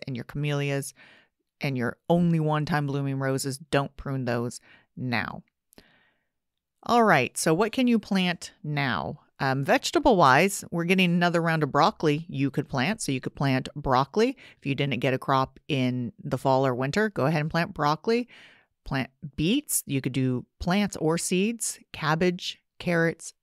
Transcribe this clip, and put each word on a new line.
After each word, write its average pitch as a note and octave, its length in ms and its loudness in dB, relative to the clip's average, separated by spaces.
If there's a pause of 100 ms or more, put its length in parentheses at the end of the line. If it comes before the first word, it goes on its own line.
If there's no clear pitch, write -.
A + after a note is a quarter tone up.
and E3+ 100 -8
your - 80 -8
camellias C#3+ 680 -4 (680)
and C#3 160 -4
your A#2 220 -4 (100)
only E3+ 320 2
one-time D3+ 460 -2
blooming C#3 320 -4
roses. C3+ 400 -2
Don't - 400 -2
prune C3+ 260 -6
those A#2+ 360 -4 (360)
now. A#2 460 -6 (1500)
All A#3 140 4
right, D#3+ 340 4
so - 160 2
what G#3 200 0
can B3+ 160 0
you A#3 100 4
plant F#3 540 -2 (100)
now? C3+ 560 -4 (220)
Um, C3+ 240 0
vegetable-wise, F#3+ 1080 4
we're E3+ 140 -4
getting F#3 260 4
another F3 320 2
round D#3+ 220 2
of C3+ 80 -2
broccoli D#3+ 560 2
you C3+ 200 -2
could C3+ 200 -4
plant. C#3+ 320 -2
So - 100 -6
you B2+ 100 -2
could - 140 -8
plant C3+ 400 0
broccoli. D3 640 0 (240)
If - 60 -10
you C#3 100 -2
didn't C#3 240 -2
get C3 140 0
a C3 40 -2
crop C3 480 -2
in B2+ 460 -2 (100)
the C#3 160 -4
fall C3+ 260 4
or B2+ 120 0
winter, D3 320 0
go C3+ 180 0
ahead D#3 140 2
and D3+ 100 -4
plant E3+ 240 -4
broccoli. F#3 540 0 (560)
Plant C3+ 260 -4 (240)
beets. G#3+ 520 0
You C#3 140 -2
could C3 120 -4
do B2+ 340 0 (140)
plants F#3+ 380 0
or E3 200 2
seeds, G#3 640 -2 (120)
cabbage, F3 680 -2 (180)
carrots, E3 540 -2 (100)